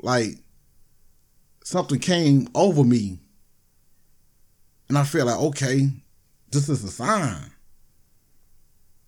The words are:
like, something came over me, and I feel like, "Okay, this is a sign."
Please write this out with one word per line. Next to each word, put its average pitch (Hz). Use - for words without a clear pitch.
like, 117
something 139
came 151
over 160
me, 107
and 139
I 143
feel 143
like, 117
"Okay, 139
this 143
is 127
a 95
sign." 131